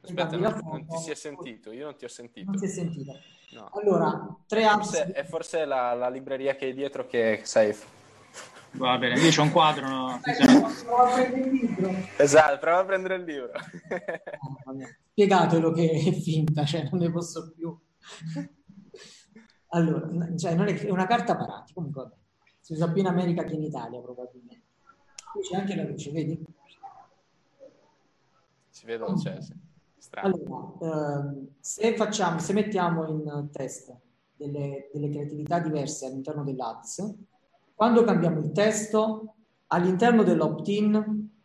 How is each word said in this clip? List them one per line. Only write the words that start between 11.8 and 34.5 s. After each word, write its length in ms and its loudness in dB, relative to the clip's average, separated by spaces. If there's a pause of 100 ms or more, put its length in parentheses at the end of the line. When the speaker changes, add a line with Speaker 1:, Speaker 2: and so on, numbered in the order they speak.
Speaker 1:
Esatto, 420 8
prova 200 2
a 60 2
prendere 300 0
il 80 -6
libro. 280 -8
<laughs> 80 -10 (800)
Speaker 2:
Ah, 240 -12
vabbè. 200 -12 (280)
Spiegatelo 640 6
che 180 4
è 220 2
finta, 500 0
cioè, 260 -2
non 120 -2
ne 100 2
posso 400 -8
più. 260 -10 (1900)
Allora, 400 0
n-, 300 -4
cioè, 180 -2
non 140 2
è, 100 -2
è 100 -4
una 160 2
carta 300 2
parati, 380 -10
comunque, 300 -10
vabbè. 120 -18 (460)
Si 100 -14
usa 180 -2
più 120 0
in 60 2
America 360 0
che 120 -6
in 80 -4
Italia, 360 -10
probabilmente. 640 -16 (720)
Qui 80 -6
c'è 160 -4
anche 180 -4
la 80 -4
luce, 280 -10
vedi? 300 -4 (2250)
Speaker 1:
Si 160 -20
vede 140 -6
la 100 -6
luce, 320 -4
sì. 120 -16 (440)
Strano. 360 -4 (460)
Speaker 2:
Allora, 400 -4
ehm, 280 -8 (120)
se 360 0
facciamo, 440 0
se 140 -2
mettiamo 540 0
in 440 -6
test 440 -10 (400)
delle, 560 -8